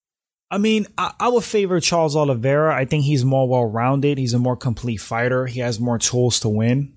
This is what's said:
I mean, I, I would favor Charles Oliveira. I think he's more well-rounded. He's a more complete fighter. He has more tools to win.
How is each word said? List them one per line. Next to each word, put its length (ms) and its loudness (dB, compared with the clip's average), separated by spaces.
I 80 -4
mean, 300 0
I, 220 -4
I 100 0
would 140 2
favor 360 0
Charles 360 0
Oliveira. 600 2
I 100 0
think 200 0
he's 180 2
more 240 2
well-rounded. 720 0
He's 160 -2
a 60 2
more 180 0
complete 400 -4
fighter. 480 -2
He 140 -8
has 200 -4
more 180 0
tools 440 0
to 80 0
win. 480 0